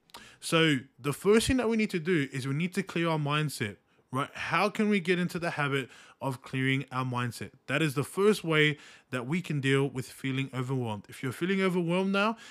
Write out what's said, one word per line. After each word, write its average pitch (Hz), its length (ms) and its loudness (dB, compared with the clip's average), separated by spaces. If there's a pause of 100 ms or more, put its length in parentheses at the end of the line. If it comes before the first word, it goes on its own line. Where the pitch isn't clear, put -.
(420)
So 160 360 4 (220)
the 135 140 -4
first 214 340 4
thing 269 100 2
that 226 120 0
we 226 80 2
need 214 140 2
to 185 80 -2
do 151 340 0
is 131 140 -4
we 139 80 -2
need 180 180 -4
to 196 100 0
clear 170 260 -2
our 160 100 0
mindset, 143 580 -2 (340)
right? 131 220 -2
How 175 360 0
can 208 200 2
we 208 100 4
get 175 200 2
into 180 180 -2
the 165 140 -4
habit 139 360 -2 (320)
of 131 220 -4
clearing 135 500 0
our 127 140 -4
mindset? 120 460 -4 (160)
That 147 160 0
is 151 100 2
the 135 100 0
first 196 400 2
way 151 360 4 (320)
that 127 160 -4
we 170 160 0
can 147 180 -2
deal 139 260 4
with 127 200 -6
feeling 135 440 -4
overwhelmed. 123 560 -4
If - 140 -16
you're 131 100 -4
feeling 190 300 -2
overwhelmed 185 500 0
now, 208 260 0 (140)